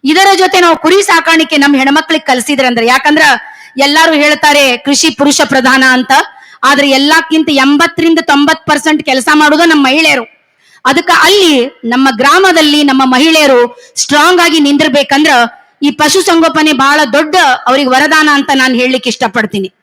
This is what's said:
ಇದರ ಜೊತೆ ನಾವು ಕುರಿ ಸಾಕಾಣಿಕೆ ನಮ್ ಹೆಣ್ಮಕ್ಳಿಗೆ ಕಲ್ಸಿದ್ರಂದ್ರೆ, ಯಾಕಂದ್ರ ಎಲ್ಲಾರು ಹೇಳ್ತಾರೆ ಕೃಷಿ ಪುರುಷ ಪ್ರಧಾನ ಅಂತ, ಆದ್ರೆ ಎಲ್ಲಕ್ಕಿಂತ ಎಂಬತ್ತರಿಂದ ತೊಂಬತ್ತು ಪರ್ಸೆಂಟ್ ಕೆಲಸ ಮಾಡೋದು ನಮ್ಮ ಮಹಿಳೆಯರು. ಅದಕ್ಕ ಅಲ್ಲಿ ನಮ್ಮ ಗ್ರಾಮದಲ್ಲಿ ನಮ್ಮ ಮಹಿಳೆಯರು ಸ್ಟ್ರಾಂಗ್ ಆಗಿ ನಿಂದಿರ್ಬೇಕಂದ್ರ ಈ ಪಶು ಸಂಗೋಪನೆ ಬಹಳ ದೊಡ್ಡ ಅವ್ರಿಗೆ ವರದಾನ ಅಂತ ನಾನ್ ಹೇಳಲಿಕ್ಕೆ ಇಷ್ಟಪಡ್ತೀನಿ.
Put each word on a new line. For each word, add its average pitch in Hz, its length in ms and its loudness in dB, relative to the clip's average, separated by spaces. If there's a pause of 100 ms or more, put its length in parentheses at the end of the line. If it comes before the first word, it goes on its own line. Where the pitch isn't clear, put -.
ಇದರ 320 240 2 (100)
ಜೊತೆ 370 220 0
ನಾವು 339 180 2
ಕುರಿ 370 260 0
ಸಾಕಾಣಿಕೆ 330 540 0
ನಮ್ 285 180 2
ಹೆಣ್ಮಕ್ಳಿಗೆ 277 500 -2
ಕಲ್ಸಿದ್ರಂದ್ರೆ, 247 640 -2
ಯಾಕಂದ್ರ 302 340 0 (560)
ಎಲ್ಲಾರು 302 360 0
ಹೇಳ್ತಾರೆ 294 640 0
ಕೃಷಿ 285 320 -2
ಪುರುಷ 285 360 0
ಪ್ರಧಾನ 262 440 0
ಅಂತ, 254 220 0 (520)
ಆದ್ರೆ 277 260 0
ಎಲ್ಲಕ್ಕಿಂತ 311 640 0
ಎಂಬತ್ತರಿಂದ 320 680 0
ತೊಂಬತ್ತು 294 500 -2
ಪರ್ಸೆಂಟ್ 302 320 -2
ಕೆಲಸ 262 300 -4
ಮಾಡೋದು 302 320 2
ನಮ್ಮ 302 200 2
ಮಹಿಳೆಯರು. 285 380 0 (600)
ಅದಕ್ಕ 330 260 -2 (100)
ಅಲ್ಲಿ 320 640 0
ನಮ್ಮ 254 320 0
ಗ್ರಾಮದಲ್ಲಿ 302 680 2
ನಮ್ಮ 269 220 0
ಮಹಿಳೆಯರು 262 880 0
ಸ್ಟ್ರಾಂಗ್ 339 460 0
ಆಗಿ 320 180 0
ನಿಂದಿರ್ಬೇಕಂದ್ರ 285 720 0 (520)
ಈ 285 80 0
ಪಶು 302 300 0
ಸಂಗೋಪನೆ 311 500 0
ಬಹಳ 277 280 0 (140)
ದೊಡ್ಡ 302 220 -2 (320)
ಅವ್ರಿಗೆ 262 220 0
ವರದಾನ 302 420 0
ಅಂತ 277 240 -2
ನಾನ್ 262 200 0
ಹೇಳಲಿಕ್ಕೆ 254 340 -4
ಇಷ್ಟಪಡ್ತೀನಿ. 214 720 -6